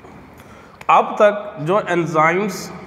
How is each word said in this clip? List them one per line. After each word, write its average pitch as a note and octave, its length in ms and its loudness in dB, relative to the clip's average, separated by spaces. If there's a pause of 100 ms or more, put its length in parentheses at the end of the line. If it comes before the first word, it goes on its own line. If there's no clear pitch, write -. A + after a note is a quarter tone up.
(880)
अब A3 320 4
तक G#3 400 2
जो F3+ 200 0
एंजाइम्स E3+ 880 -2 (160)